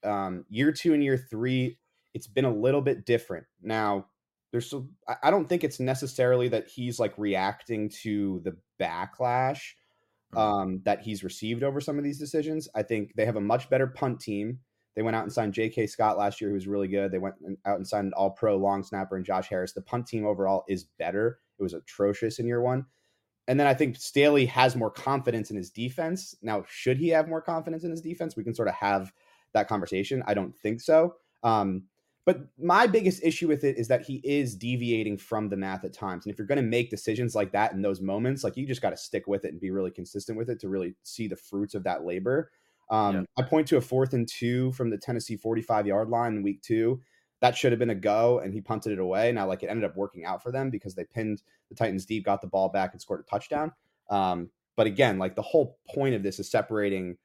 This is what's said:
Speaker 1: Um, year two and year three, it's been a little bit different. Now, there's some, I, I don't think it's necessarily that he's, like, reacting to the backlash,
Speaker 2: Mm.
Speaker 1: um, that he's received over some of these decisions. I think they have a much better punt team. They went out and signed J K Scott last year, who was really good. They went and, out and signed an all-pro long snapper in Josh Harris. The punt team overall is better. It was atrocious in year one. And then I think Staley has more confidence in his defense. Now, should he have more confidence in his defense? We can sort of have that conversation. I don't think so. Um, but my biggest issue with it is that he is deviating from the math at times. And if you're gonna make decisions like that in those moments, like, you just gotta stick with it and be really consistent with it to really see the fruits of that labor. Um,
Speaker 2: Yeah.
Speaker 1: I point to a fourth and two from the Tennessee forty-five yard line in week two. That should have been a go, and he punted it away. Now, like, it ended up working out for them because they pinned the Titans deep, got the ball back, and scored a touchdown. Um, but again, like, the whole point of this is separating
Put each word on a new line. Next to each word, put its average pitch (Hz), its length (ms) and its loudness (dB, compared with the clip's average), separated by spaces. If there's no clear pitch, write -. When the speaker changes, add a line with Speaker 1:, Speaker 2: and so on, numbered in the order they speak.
Speaker 1:
Um, 95 460 -4
year 135 240 2
two 165 220 2
and 147 100 4
year 135 140 2
three, 127 600 -2
it's - 120 -10
been 135 200 0
a 117 80 2
little 127 260 4
bit 131 240 -2
different. 113 400 0
Now, 104 440 0
there's 120 180 -4
some, 135 240 -10
I, - 180 -4
I 151 60 8
don't 180 180 2
think 175 160 0
it's 139 160 -4
necessarily 127 680 2
that 117 200 -2
he's, 123 300 -8
like, 107 200 -2
reacting 104 720 -2
to 101 400 -2
the 85 140 -6
backlash, 123 920 -2
Speaker 2:
Mm. - 60 0
Speaker 1:
um, 95 440 2
that 101 180 2
he's 104 200 -6
received 110 400 -4
over 139 180 0
some 143 180 -4
of 143 60 -4
these 143 140 -4
decisions. 151 560 -4
I 110 80 -2
think 104 320 -2
they 110 120 2
have 117 100 0
a 107 40 0
much 113 300 0
better 135 160 4
punt 127 320 -2
team. 110 400 -6
They 107 60 -2
went 113 120 0
out 110 80 0
and 101 100 -6
signed 107 220 0
J 110 140 2
K 110 180 0
Scott 107 320 2
last 101 220 0
year, 104 100 -2
who 101 40 0
was 95 120 -4
really 98 220 -2
good. 98 240 0
They 95 60 -2
went 98 260 -6
and, 95 200 -8
out 101 120 2
and 92 100 -6
signed 101 220 -2
an 90 60 -4
all-pro 98 420 2
long 98 260 2
snapper 95 340 -6
in 92 60 -4
Josh 92 260 -2
Harris. 92 240 -4
The 95 100 -10
punt 120 260 -4
team 107 180 -2
overall 98 420 2
is 95 160 -2
better. 104 400 0
It - 20 0
was 87 120 -4
atrocious 101 680 -2
in 117 60 -2
year 120 160 0
one. 127 240 0
And 131 140 4
then 143 80 6
I 135 60 6
think 131 220 2
Staley 143 500 6
has 127 280 6
more 113 160 0
confidence 127 640 -2
in 104 40 -6
his 92 140 -8
defense. 160 720 -6
Now, 104 260 -2
should - 300 0
he 165 120 2
have 160 180 4
more 160 120 -4
confidence 165 440 -6
in 170 80 -6
his 160 80 -8
defense? 165 360 -8
We 110 60 -6
can 113 120 -4
sort 113 120 0
of 92 80 0
have 98 380 0
that 107 160 2
conversation. 101 580 -2
I 104 80 2
don't 98 220 -4
think 113 240 -4
so. 160 340 4
Um, 98 400 2
but 180 160 4
my 190 300 6
biggest 190 340 2
issue 165 240 2
with 147 160 2
it 139 160 2
is 117 80 -2
that 123 160 2
he 135 220 -8
is 135 320 0
deviating 117 600 -2
from 107 320 -4
the 98 80 -2
math 95 280 -4
at 92 80 -6
times. 92 340 -8
And 104 60 -6
if - 80 -10
you're 104 80 -6
gonna 139 120 2
make 120 300 2
decisions 123 460 -2
like 101 160 0
that 104 180 2
in 95 120 -4
those 98 180 0
moments, 113 420 -2
like, - 140 -2
you 135 100 -4
just 127 160 -4
gotta 92 140 -2
stick - 320 -6
with 101 160 -2
it 78 80 -6
and 85 80 -12
be 92 100 -4
really 92 220 -2
consistent 101 440 -10
with 117 140 -4
it 113 100 -4
to 98 80 -8
really 92 360 -4
see 113 240 -8
the 87 80 -8
fruits 101 400 -6
of 95 80 -6
that 85 200 -2
labor. 98 460 -2
Um, 104 240 4
Speaker 2:
Yeah. 95 80 0
Speaker 1:
I 127 60 0
point 156 260 2
to 160 80 6
a 127 40 6
fourth 131 320 0
and 120 140 2
two 127 460 0
from 123 180 -2
the 104 80 -4
Tennessee 113 380 -6
forty-five 113 500 0
yard 104 220 2
line 117 260 0
in 104 80 -2
week 101 200 -2
two. 117 380 0
That 123 140 6
should 131 140 4
have 117 80 2
been 117 120 2
a 110 40 0
go, 110 460 4
and 98 120 -6
he 104 80 -6
punted 107 320 -4
it 95 60 -4
away. 95 320 2
Now, 107 160 0
like, 92 160 -2
it 104 60 -6
ended 107 160 -2
up 85 100 -4
working 92 300 -6
out 95 180 -6
for 123 80 -8
them 135 200 -4
because 101 260 -8
they 98 80 -6
pinned 107 380 -4
the - 80 -18
Titans 95 300 0
deep, 110 180 -4
got 101 160 2
the 98 80 -12
ball 95 220 2
back, 92 220 0
and 90 80 -20
scored 82 200 -6
a - 100 -18
touchdown. 147 420 -2
Um, 92 400 0
but 110 140 4
again, 104 300 4
like, 92 180 -2
the 110 60 -4
whole 143 360 2
point 135 220 0
of 98 80 -4
this 98 160 -4
is 95 100 -8
separating 101 760 0